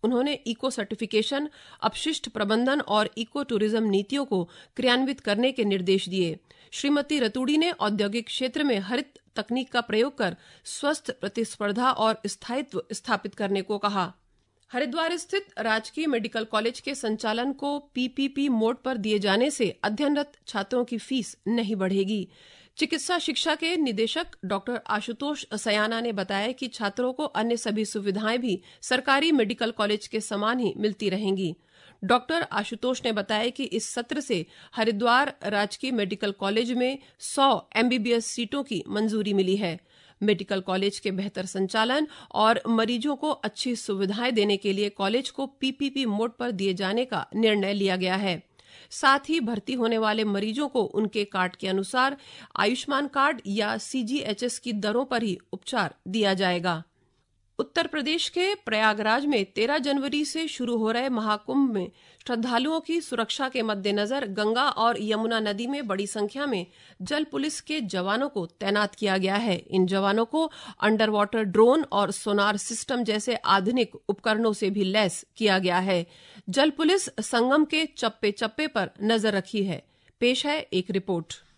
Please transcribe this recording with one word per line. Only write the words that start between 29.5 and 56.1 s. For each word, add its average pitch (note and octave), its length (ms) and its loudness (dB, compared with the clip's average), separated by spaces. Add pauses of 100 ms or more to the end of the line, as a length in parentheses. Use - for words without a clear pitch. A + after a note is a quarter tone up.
कॉलेज G#3+ 360 -2
के A3 140 -4
समान G#3+ 380 -2
ही A#3 180 0
मिलती G#3 320 -2
रहेंगी। F#3+ 480 -2 (480)
डॉक्टर B3 380 2 (100)
आशुतोष A#3+ 520 -2
ने A#3 80 0
बताया G#3+ 360 -2
कि C4 160 -6
इस - 260 -4
सत्र A#3+ 300 -6
से F3+ 260 -2 (300)
हरिद्वार A#3+ 680 2
राजकीय G#3 460 -2
मेडिकल G3+ 420 -2
कॉलेज G#3+ 400 -2
में B3+ 260 0 (200)
सौ C4+ 580 2
एमबीबीएस A#3 500 2
सीटों A#3+ 360 -4
की A3+ 260 -4
मंजूरी G#3 440 0
मिली F#3+ 240 2
है। F3 240 -2 (420)
मेडिकल G3+ 380 0
कॉलेज F#3+ 380 -2
के G3+ 120 -4
बेहतर F#3+ 360 -6
संचालन A3+ 600 0 (280)
और A3 340 4
मरीजों A3+ 480 2
को D4+ 140 -2
अच्छी A#3 460 -4
सुविधाएं G3+ 580 -2
देने G#3 220 4
के G3 160 0
लिए G3+ 160 0
कॉलेज G3 420 -2
को C4+ 160 -4
पीपीपी C4+ 600 -2
मोड A3 300 0
पर B3 140 -4
दिए F#3+ 240 0
जाने G3 300 0
का G#3 300 -4
निर्णय G#3 380 4
लिया G3 240 2
गया F#3 200 0
है। F#3+ 260 -2 (480)
साथ C#4 280 4 (100)
ही E4 120 2
भर्ती A3+ 320 -4
होने A#3 260 2
वाले A3 260 2
मरीजों G#3+ 440 0
को C4 140 0
उनके G#3 420 0
कार्ड F#3 320 -2
के G3 120 -6
अनुसार B3+ 480 0 (400)
आयुष्मान C4 500 0
कार्ड C#4 400 0
या G#3+ 320 -2
सीजीएचएस A#3+ 800 -4
की B3 140 -6
दरों G#3+ 320 0
पर B3 180 -2
ही G3+ 160 -2 (140)
उपचार G3 420 -4 (140)
दिया G3 260 2